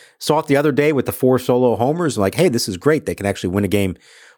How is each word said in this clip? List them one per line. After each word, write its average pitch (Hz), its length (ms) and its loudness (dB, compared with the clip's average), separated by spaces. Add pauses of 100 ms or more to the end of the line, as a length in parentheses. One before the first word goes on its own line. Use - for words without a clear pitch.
(180)
saw 156 220 0
it 156 60 -6
the 139 100 2
other 147 160 2
day 147 200 2
with 131 140 0
the 110 60 -6
four 127 260 2
solo 123 380 2
homers, 139 420 -2
like, 98 160 0
"Hey, 180 140 2
this 120 180 -2
is 98 100 -6
great. 147 300 0
They 90 80 -6
can 98 120 -6
actually 98 240 -4
win 101 140 0
a 98 40 -2
game 95 280 -2 (400)